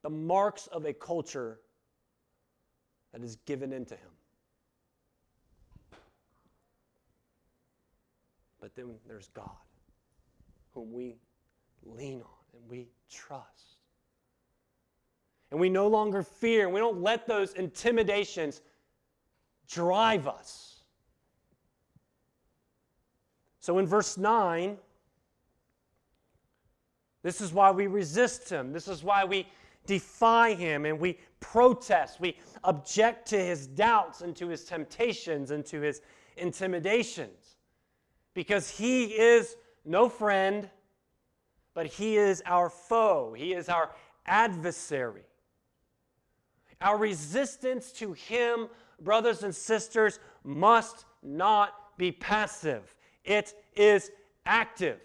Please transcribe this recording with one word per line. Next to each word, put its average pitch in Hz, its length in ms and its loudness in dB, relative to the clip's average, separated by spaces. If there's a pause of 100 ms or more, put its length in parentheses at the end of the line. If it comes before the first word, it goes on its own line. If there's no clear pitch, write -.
The 151 80 -10
marks 185 560 -2
of 165 180 -10
a 151 80 -4
culture 139 680 -8 (1500)
that 120 100 -18
is 113 140 -16 (100)
given 135 260 -8
into 123 220 -14
him. 92 160 -20 (4000)
But - 140 -20
then 123 200 -18 (120)
there's 107 220 -20
God, 101 200 -20 (1200)
whom 113 200 -16
we 123 240 -12 (640)
lean 123 380 -16
on - 380 -20
and 117 100 -20
we 123 200 -18 (220)
trust. - 680 -20 (1700)
And 147 80 -8
we 185 100 2
no 196 200 2
longer 208 340 0
fear, 226 420 0
and 180 80 -2
we 196 60 -2
don't 214 240 -2
let 220 240 0
those 202 280 -2
intimidations 202 1040 -2 (1040)
drive 180 640 0
us. - 540 -16 (2750)
So 175 200 0
in 190 80 2
verse 196 300 0
nine, 196 600 0 (2500)
this 175 180 -6
is 185 120 -6
why 196 200 6
we 196 160 0
resist 190 600 -2
him. 139 240 -6
This 170 160 -10
is 165 140 -10
why 196 220 2
we 190 240 -4 (380)
defy 226 680 2
him 151 320 -2
and 151 140 -2
we 180 180 -2 (220)
protest. 220 800 4
We 175 160 -4 (260)
object 190 640 0
to 208 100 0
his 175 280 -2
doubts 202 540 2
and 175 160 -10
to 175 120 -8
his 180 160 -8
temptations 165 840 -4
and 147 160 -6
to 156 140 -10
his 147 200 -4 (360)
intimidations. 180 1200 -4 (800)
Because 190 360 -2
he 247 360 0
is 226 500 4 (280)
no 196 240 4
friend, 196 600 0 (1040)
but 165 120 -4
he 214 300 -2
is 202 300 4
our 175 240 2
foe. 180 680 2
He 160 160 -6
is 175 160 -6
our 165 220 0 (360)
adversary. 160 960 -2 (1600)
Our 202 160 4
resistance 220 960 -4
to 202 220 -10
him, 233 540 -2 (340)
brothers 220 400 2
and 196 120 -6
sisters, 220 640 0 (260)
must 202 600 2 (180)
not 196 760 0
be 180 120 0
passive. 160 840 -4 (280)
It 208 300 0 (240)
is 208 340 6 (360)
active. 185 580 0